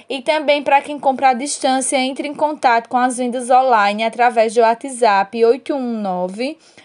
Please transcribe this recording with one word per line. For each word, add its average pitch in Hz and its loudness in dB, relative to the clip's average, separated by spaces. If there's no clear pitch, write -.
E 262 -8
também 294 0
pra 285 2
quem 294 -10
compra 262 0
à 262 4
distância, 262 -2
entre 262 -4
em 294 -10
contato 285 0
com 254 -4
as 247 0
vendas 247 -6
online 226 4
através 226 0
do 233 4
WhatsApp 226 0
oito 262 2
um 240 -4
nove, 196 -4